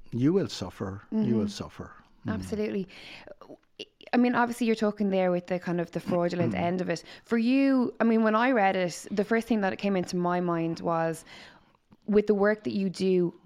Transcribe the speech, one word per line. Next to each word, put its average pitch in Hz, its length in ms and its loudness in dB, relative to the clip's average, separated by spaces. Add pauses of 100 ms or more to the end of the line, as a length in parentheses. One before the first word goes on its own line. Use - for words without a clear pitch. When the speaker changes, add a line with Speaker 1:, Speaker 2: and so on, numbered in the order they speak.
(120)
Speaker 1:
you 131 220 2
will 185 140 2
suffer. 98 540 -8 (100)
You 214 240 0
will 107 100 2
Speaker 2:
Mm-hmm. - 20 -2
Speaker 1:
suffer. - 420 -12 (380)
Mm. 214 80 -2
Speaker 2:
Absolutely. 208 520 -4 (1300)
I 247 40 2
mean, 247 180 4
obviously 240 320 0
you're 220 80 2
talking 208 340 0
there 185 220 2
with 180 160 -2
the 180 120 -4
kind 175 220 -2
of 170 100 -6
the 175 80 -6
fraudulent 175 560 0
Speaker 1:
<clears throat> 170 140 -2
Speaker 2:
end 180 120 -2
of 180 80 -4
it. 165 140 -4 (220)
For 233 120 0
you, 262 640 2
I - 40 0
mean, 226 200 4
when 214 120 4
I 247 160 2
read 196 240 4
it, 180 360 -4
the 202 120 0
first 226 240 0
thing 220 140 2
that 190 180 -2
came 202 180 0
into 180 180 -2
my 175 260 0
mind 165 400 -2
was, 165 440 -2 (800)
with 208 220 4
the 214 80 4
work 208 280 2
that - 100 -4
you 196 160 0
do, 180 440 2 (120)